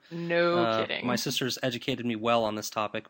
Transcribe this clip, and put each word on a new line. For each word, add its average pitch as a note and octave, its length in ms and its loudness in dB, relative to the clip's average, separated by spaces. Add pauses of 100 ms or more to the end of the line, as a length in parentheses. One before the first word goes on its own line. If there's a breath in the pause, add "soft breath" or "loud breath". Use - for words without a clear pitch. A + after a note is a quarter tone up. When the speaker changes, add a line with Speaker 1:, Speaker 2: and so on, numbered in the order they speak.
(100)
Speaker 1:
No E3+ 480 2
Speaker 2:
Uh, A2 280 4
Speaker 1:
kidding. - 200 -4
Speaker 2:
my B2 100 2
sister's B2 460 -2
educated A#2+ 420 -2
me A#2+ 120 -2
well A#2 280 4
on G#2+ 100 0
this G#2+ 140 -6
topic, G#2+ 420 -4